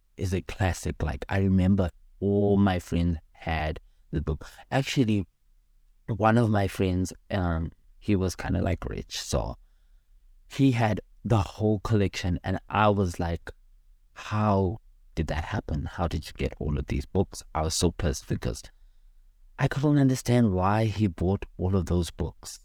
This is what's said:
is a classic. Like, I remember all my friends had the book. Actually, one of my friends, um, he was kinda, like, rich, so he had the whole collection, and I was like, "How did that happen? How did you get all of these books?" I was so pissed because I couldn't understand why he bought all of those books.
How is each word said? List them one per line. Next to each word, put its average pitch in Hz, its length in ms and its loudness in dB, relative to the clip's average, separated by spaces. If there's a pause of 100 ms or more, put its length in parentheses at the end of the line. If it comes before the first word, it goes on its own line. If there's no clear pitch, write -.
(160)
is 90 180 -4
a 90 80 -2
classic. - 580 -4
Like, - 280 -6
I 98 100 -2
remember 95 520 4 (280)
all 101 380 2
my 98 240 4
friends 85 380 -2 (160)
had 78 440 -4 (320)
the 80 100 -4
book. 76 300 -6 (180)
Actually, 117 600 0 (800)
one 110 300 4
of 117 120 4
my 101 160 2
friends, 92 460 0 (180)
um, 85 400 -2 (300)
he 104 160 0
was 92 180 0
kinda, 85 260 -4
like, 92 260 -2
rich, - 340 -10
so 55 360 -4 (960)
he 135 200 4
had 113 280 2 (240)
the 110 140 4
whole 107 400 0
collection, 98 640 0
and 95 160 -4 (100)
I 107 200 2
was 98 320 0
like, 85 320 -6 (600)
"How 101 680 0 (340)
did 78 140 -2
that 76 160 -4
happen? 76 400 -6
How 82 240 -4
did 80 180 -6
you - 100 -16
get - 220 -4
all 73 180 -4
of - 120 -6
these - 180 -2
books?" - 380 -2 (100)
I 78 80 -2
was 80 120 -2
so 87 180 2
pissed - 340 -4
because - 340 -6 (1000)
I 135 80 2
couldn't 147 300 2
understand 127 540 4
why 101 340 2
he 104 200 0
bought 92 400 0 (100)
all 92 200 0
of 87 100 2
those 87 240 0
books. - 540 -10